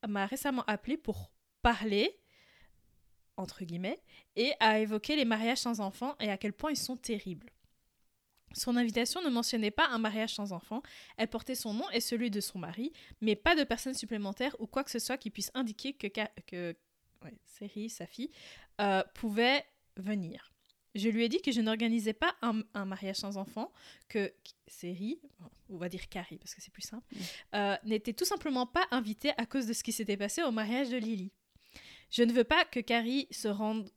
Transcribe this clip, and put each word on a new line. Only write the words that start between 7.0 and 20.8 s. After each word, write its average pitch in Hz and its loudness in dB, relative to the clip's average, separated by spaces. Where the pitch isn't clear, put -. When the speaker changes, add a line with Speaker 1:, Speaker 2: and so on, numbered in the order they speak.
Speaker 1:
Son 240 0
invitation 240 2
ne 320 2
mentionnait 233 2
pas 302 2
un 247 0
mariage 220 0
sans 202 -6
enfants. 214 -6
Elle 220 0
portait 233 -4
son 233 -6
nom 269 -2
et 240 0
celui 240 0
de 202 -2
son - -6
mari, 180 -6
mais 214 4
pas 320 6
de 294 4
personne - -2
supplémentaire 208 -4
ou 226 -6
quoi 269 -2
que - -12
ce 240 -2
soit 247 -2
qui 220 -6
puisse - -8
indiquer 262 -4
que - -8
Ka-, 214 -4
que, 175 -6
ouais, - -16
Seri, 208 -10
sa - -12
fille, 262 -8
euh, 196 4
pouvait 233 2
venir. 190 -6